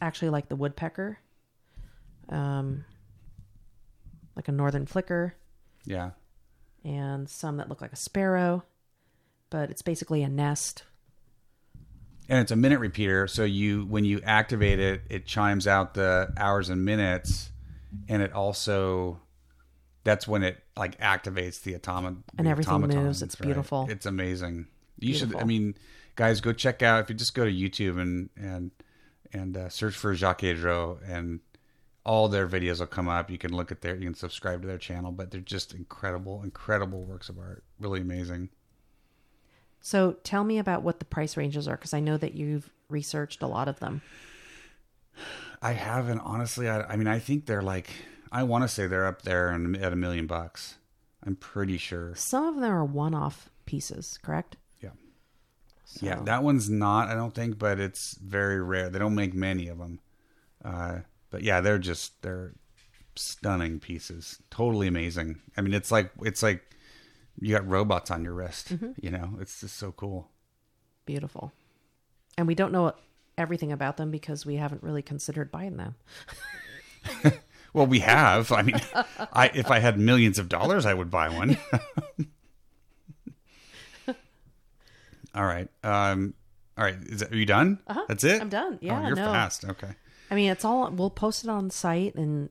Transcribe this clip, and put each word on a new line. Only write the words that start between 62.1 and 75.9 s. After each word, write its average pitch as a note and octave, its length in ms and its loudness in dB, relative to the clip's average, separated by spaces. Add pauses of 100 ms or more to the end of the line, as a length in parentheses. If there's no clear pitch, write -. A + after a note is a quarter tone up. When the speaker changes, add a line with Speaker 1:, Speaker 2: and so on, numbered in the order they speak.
Speaker 2:
they're F#2 320 -10 (640)
stunning E2+ 640 -2
pieces. E2+ 680 -12
Totally A2 380 2
amazing. E2+ 540 -2 (160)
I G2+ 40 -2
mean, G2 120 2
it's G2+ 180 -2
like, G#2 200 4 (100)
it's G#2 220 -4
like G2+ 200 2 (760)
you G#2+ 160 0
got G2 120 0
robots F#2+ 440 2
on E2+ 120 -2
your E2+ 100 -6
wrist, F2 400 -8
Speaker 1:
Mm-hmm. A3 180 -6 (100)
Speaker 2:
you - 100 -6
know? F#2 280 -6
It's - 220 -14
just G2+ 160 -14
so G2 140 -8
cool. F#2+ 380 -10 (760)
Speaker 1:
Beautiful. C#3+ 460 -10 (840)
And E3+ 100 2
we E3 80 2
don't F#3+ 160 2
know F3 220 4 (440)
everything D#3+ 340 -2
about C#3 260 -4
them D#3 140 -4
because D3+ 340 -8
we C#3+ 100 -4
haven't D3 280 -6
really D3 180 -4
considered C#3+ 500 -6
buying F3+ 260 -8
them. G#2 240 -8